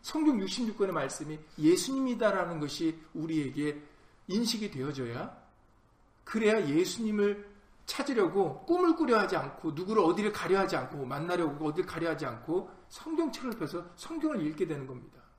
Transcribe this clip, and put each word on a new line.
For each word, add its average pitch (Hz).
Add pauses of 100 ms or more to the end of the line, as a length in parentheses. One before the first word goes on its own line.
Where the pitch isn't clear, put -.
성경 302
육십육 202
권의 190
말씀이 151 (180)
예수님이다라는 190
것이 160 (120)
우리에게 147 (440)
인식이 214
되어져야, 135 (880)
그래야 214
예수님을 202 (340)
찾으려고 196
꿈을 339
꾸려 254
하지 190
않고, 147
누구를 190
어디를 175
가려 185
하지 180
않고, 131
만나려고 156
어디를 165
가려 165
하지 151
않고 156 (160)
성경책을 302
펴서 170 (120)
성경을 302
읽게 156
되는 143
겁니다. 123 (180)